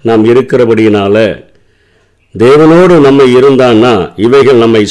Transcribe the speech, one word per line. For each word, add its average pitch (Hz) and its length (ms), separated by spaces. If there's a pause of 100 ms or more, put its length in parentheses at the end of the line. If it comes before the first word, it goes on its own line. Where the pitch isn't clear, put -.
நாம் 110 220
இருக்கிறபடியினால, 113 1200 (920)
தேவனோடு 160 640
நம்மை 139 340
இருந்தான்னா 123 800
இவைகள் 123 400
நம்மை 113 340